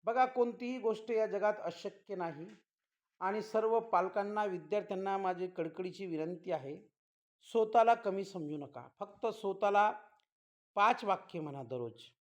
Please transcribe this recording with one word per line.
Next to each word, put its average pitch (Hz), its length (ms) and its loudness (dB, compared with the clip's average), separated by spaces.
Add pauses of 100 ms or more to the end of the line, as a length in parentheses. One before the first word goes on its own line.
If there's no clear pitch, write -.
बघा, 254 220 4
कोणतीही 247 520 0
गोष्ट 220 320 -2
या 220 160 2
जगात 208 360 0
अशक्य 190 520 -8
नाही 165 320 -6 (760)
आणि 202 220 -2
सर्व 220 380 2
पालकांना, 202 640 0
विद्यार्थ्यांना 190 760 -2
माझी 185 280 -2
कडकडीची 180 600 -6
विनंती 170 460 -4
आहे, 143 240 -6 (680)
स्वतःला 226 520 6
कमी 196 300 -2
समजू 156 320 -8
नका. 135 320 -12 (120)
फक्त 202 260 -6
स्वतःला 202 680 4 (840)
पाच 226 300 4
वाक्य 180 360 -2
म्हणा 139 220 -8
दररोज. 120 400 -8 (220)